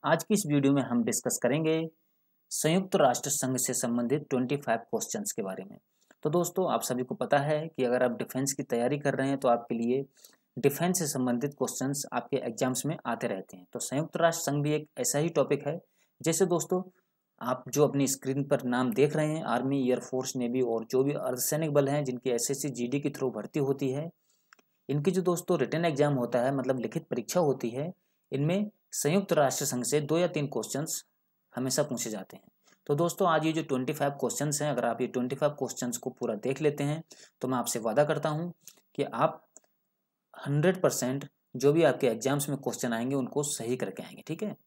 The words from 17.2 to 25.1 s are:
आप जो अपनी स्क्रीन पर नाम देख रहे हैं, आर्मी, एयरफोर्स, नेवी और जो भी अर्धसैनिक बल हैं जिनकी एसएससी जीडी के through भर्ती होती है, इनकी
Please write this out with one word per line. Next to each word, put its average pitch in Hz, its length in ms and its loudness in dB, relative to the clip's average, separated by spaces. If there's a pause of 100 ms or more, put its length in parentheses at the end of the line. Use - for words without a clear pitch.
आप 127 280 -4
जो 139 140 4
अपनी 139 240 4
स्क्रीन 135 360 -2
पर 139 220 2
नाम 123 280 2
देख 147 220 4
रहे 151 120 2
हैं, 156 180 -2
आर्मी, 131 340 0
एयरफोर्स, 127 560 0
नेवी 123 280 0
और 113 220 -2
जो 131 180 2
भी 143 100 2
अर्धसैनिक 147 600 -2
बल 143 160 4
हैं 147 160 0
जिनकी 123 240 -4
एसएससी 131 420 -2
जीडी 120 280 -2
के 143 100 -2
through 131 240 -2
भर्ती 110 260 -6
होती 139 300 0
है, 147 200 -4 (800)
इनकी 147 220 2